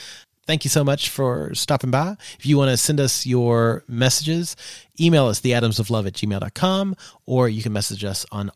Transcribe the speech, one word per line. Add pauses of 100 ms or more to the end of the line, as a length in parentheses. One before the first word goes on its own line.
(440)
Thank
you
so
much
for
stopping
by. (200)
If
you
wanna
send
us
your
messages, (440)
email
us,
the
atoms
of
love
at
gmail
dot
com, (300)
or
you
can
message
us
on